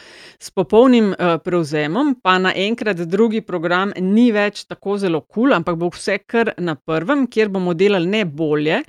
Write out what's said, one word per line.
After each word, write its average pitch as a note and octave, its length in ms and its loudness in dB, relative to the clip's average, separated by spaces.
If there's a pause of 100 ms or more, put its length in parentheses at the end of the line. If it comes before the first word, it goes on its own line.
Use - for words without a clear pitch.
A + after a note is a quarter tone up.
(320)
s - 160 -20
popolnim, A3 640 4
eh, E3+ 240 0
prevzemom E3+ 800 -2
pa F#3 180 0
naenkrat G3 640 -2
drugi G#3 420 0
program F3+ 520 -2
ni G#3+ 380 2
več G#3 340 -2
tako G3+ 320 -6
zelo F3 240 -2
kul, B3 320 0
ampak E3+ 240 0
bo F3 100 -2
vse G3 320 -4
kar - 360 -2
na E3+ 200 -4
prvem, E3+ 500 -2
kjer A3 220 -2
bomo F#3 260 -2
delali F#3 340 2
ne G#3 180 0
bolje, D3+ 640 -2